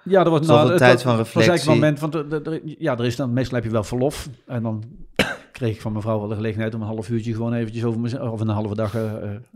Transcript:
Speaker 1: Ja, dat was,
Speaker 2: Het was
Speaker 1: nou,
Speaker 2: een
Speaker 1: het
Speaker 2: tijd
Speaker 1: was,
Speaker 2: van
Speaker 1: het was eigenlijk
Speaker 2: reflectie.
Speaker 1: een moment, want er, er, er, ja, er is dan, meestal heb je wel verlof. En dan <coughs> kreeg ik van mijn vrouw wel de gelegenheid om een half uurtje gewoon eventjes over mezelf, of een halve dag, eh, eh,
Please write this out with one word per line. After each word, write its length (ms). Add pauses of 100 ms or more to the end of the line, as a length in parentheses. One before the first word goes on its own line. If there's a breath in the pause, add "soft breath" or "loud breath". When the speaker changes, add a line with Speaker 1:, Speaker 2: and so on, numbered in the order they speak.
Speaker 1:
Ja, 200
dat 80
was, 80
Speaker 2:
Het 100
was 80
Speaker 1:
nou, 80
Speaker 2:
een 60
Speaker 1:
het 60
Speaker 2:
tijd 160
Speaker 1:
was, 100
Speaker 2:
van 140
Speaker 1:
het 160
was 140
eigenlijk 180
Speaker 2:
reflectie. 60
Speaker 1:
een 40
moment, 240
want 480
er, 60
er, 0 (140)
er, 140
ja, 160
er 80
is 100
dan, 180
meestal 220
heb 80
je 80
wel 120
verlof. 460 (160)
En 180
dan 200 (320)
<coughs> 360
kreeg 240
ik 60
van 100
mijn 120
vrouw 160
wel 80
de 80
gelegenheid 400
om 60
een 60
half 220
uurtje 240
gewoon 200
eventjes 300
over 160
mezelf, 320
of 80
een 80
halve 280
dag, 200
eh, 280 (100)
eh, 60 (160)